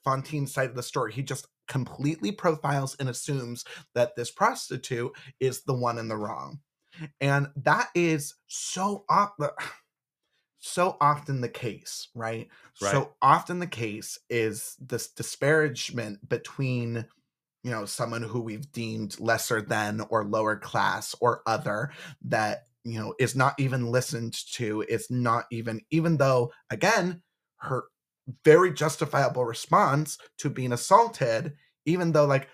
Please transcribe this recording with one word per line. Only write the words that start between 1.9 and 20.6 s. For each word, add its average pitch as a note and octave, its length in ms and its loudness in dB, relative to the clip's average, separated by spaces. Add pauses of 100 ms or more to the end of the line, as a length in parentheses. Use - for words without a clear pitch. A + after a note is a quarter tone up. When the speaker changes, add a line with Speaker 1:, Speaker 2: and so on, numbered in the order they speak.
Speaker 1:
profiles C#3+ 680 0
and C3 120 -2
assumes A#2+ 560 -6 (280)
that A#2+ 220 2
this A#2+ 140 -4
prostitute C#3 800 -2 (260)
is C3 260 -2
the C3+ 100 0
one A#2+ 240 0
in A2+ 100 -6
the A2 80 -4
wrong. G#2 440 -8 (600)
And C#3 360 4
that D3+ 380 2
is D#3+ 420 2 (100)
so - 640 -6
op-, G3+ 280 2
<sighs> - 540 -6 (680)
so F3+ 400 -2
often C#3+ 400 2
the A#2+ 80 -2
case, - 680 -10
right? A2+ 340 -6 (320)
Speaker 2:
Right. G2+ 120 0
Speaker 1:
So - 280 0
often E3+ 380 6
the F3 80 -6
case G#2+ 520 -8 (120)
is A2 500 -2
this B2+ 280 -8
disparagement B2+ 1200 -2
between, A#2+ 760 -4 (600)
you B2 60 -6
know, A2 140 -4
someone A#2 380 -4
who A2+ 180 -4
we've A2+ 300 -8
deemed A2 480 -6
lesser A2+ 420 0
than G#2+ 480 -2
or A2 160 0
lower G#2+ 320 0
class G2 640 -2